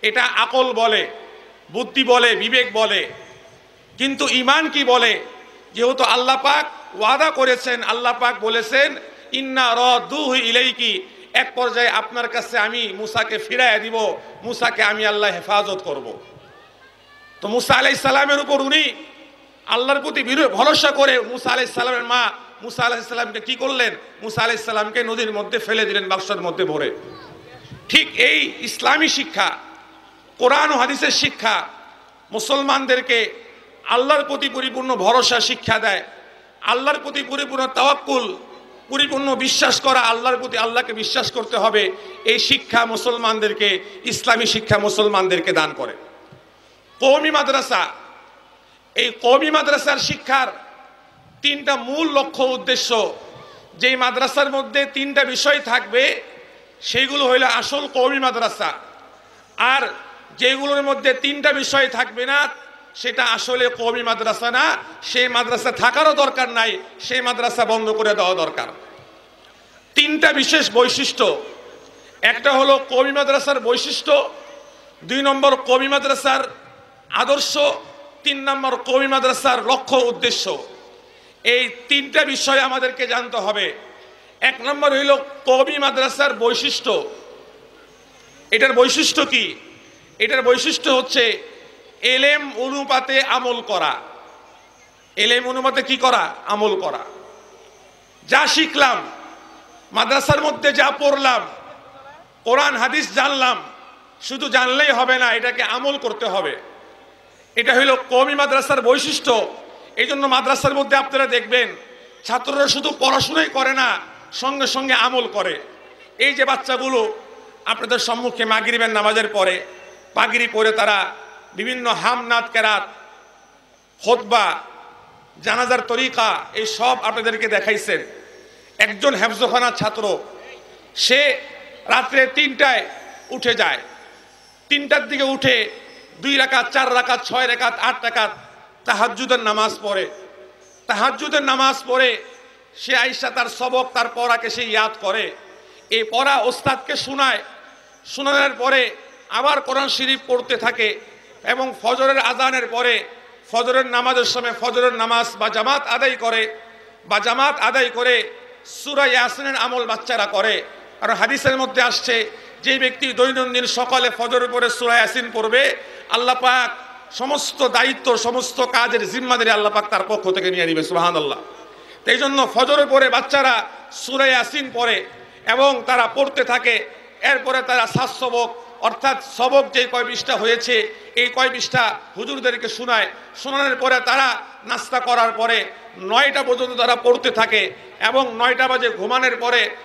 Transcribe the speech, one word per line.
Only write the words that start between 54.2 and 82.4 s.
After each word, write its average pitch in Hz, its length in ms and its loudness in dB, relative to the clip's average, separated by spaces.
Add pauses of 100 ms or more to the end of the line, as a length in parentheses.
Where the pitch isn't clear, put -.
মধ্যে 269 360 -2
তিনটা 277 380 0
বিষয় 269 360 0
থাকবে 240 640 0 (580)
সেইগুলো 269 460 0
হইল 254 160 4
আসল 254 460 -2
কওমি 269 300 2
মাদ্রাসা, 220 540 -2 (840)
আর 262 260 2 (540)
যেগুলোর 277 460 0
মধ্যে 269 320 0
তিনটা 285 380 0
বিষয় 269 360 2
থাকবে 247 380 -4
না 285 220 0 (460)
সেটা 240 300 -4
আসলে 240 440 0
কওমি 240 340 -2
মাদ্রাসা 226 480 -2
না, 277 260 2 (260)
সেই 254 260 0
মাদ্রাসা 240 440 0
থাকারও 277 420 2
দরকার 262 340 0
নাই, 226 300 0 (220)
সেই 254 200 -4
মাদ্রাসা 240 440 0
বন্ধ 220 260 0
করে 214 240 2
দেওয়া 185 200 2
দরকার। 151 340 -4 (1300)
তিনটা 302 380 2
বিশেষ 277 380 2
বৈশিষ্ট্য, 233 720 2 (800)
একটা 240 300 2
হলো 269 260 6 (100)
কওমি 269 240 2
মাদ্রাসার 277 480 0
বৈশিষ্ট্য, 254 720 0 (720)
দুই 254 180 -2
নম্বর 277 340 4
কওমি 262 320 2
মাদ্রাসার 269 560 0 (680)
আদর্শ, 277 480 0 (640)
তিন 277 200 -2
নম্বর 269 340 -2
কওমি 254 300 0
মাদ্রাসার 254 600 2
লক্ষ্য 269 300 2
উদ্দেশ্য। 240 720 0 (760)
এই 240 240 2 (200)
তিনটা 285 360 2
বিষয় 269 360 0